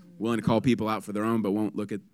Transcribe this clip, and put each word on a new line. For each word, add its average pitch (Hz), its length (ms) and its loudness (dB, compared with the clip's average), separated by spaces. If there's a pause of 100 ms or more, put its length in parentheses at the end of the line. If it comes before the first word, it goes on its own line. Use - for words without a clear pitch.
(180)
Willing 113 220 0
to 104 60 -6
call 113 160 4
people 110 260 2
out 107 160 -4
for 104 100 -8
their 104 120 0
own, 113 180 2
but 98 80 0
won't 104 240 0
look 101 160 -6
at, 101 100 -6 (120)